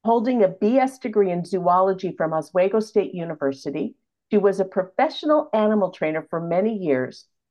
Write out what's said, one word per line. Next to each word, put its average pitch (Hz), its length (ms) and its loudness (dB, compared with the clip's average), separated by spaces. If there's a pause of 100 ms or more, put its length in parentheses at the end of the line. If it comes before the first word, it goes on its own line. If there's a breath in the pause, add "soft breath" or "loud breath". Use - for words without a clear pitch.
Holding 233 400 2
a 185 40 4
B 214 300 0
S 269 220 0
degree 208 320 0
in 175 140 -4
zoology 185 680 0
from 160 180 -4
Oswego 185 460 0
State - 340 -2
University, 156 840 -6 (360)
she 214 60 2
was 190 220 2
a 190 60 0
professional 302 880 -2
animal 214 380 2
trainer 156 380 -4
for 165 100 -6
many 185 380 -2
years, 131 480 -4 (260)